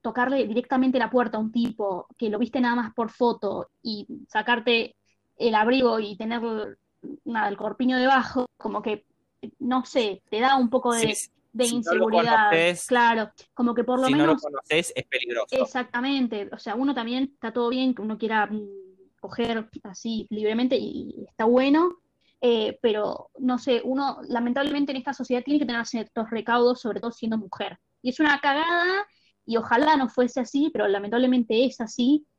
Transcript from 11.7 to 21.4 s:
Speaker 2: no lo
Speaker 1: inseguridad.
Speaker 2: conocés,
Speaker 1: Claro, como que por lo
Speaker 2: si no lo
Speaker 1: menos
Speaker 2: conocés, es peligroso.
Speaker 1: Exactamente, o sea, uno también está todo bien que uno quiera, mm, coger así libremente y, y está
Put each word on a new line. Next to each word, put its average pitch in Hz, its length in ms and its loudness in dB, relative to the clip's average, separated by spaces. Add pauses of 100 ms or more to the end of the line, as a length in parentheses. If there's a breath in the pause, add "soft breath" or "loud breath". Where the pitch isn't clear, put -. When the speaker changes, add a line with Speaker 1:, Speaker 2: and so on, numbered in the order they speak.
Speaker 2:
no 170 100 0
lo 180 120 4
Speaker 1:
inseguridad. - 0 -
Speaker 2:
conocés, 175 800 4
Speaker 1:
Claro, 233 440 2 (220)
como 240 200 0
que 240 100 0
por 254 160 0
lo 262 80 2
Speaker 2:
si 269 80 4
no 311 100 6
lo 311 80 6
Speaker 1:
menos - 80 0
Speaker 2:
conocés, 170 540 -2
es 127 100 -6
peligroso. 123 560 -4
Speaker 1:
Exactamente, 240 880 -4
o - 80 -14
sea, 214 160 -8
uno 262 180 0
también 247 300 -4 (100)
está 226 200 -10
todo 240 160 0
bien 254 260 0
que 196 60 -10
uno 214 160 -6
quiera, 220 300 0
mm, 208 200 -6 (540)
coger 226 480 -4 (140)
así 220 460 -8
libremente 226 480 0
y, - 400 -6
y - 120 -14
está - 160 -4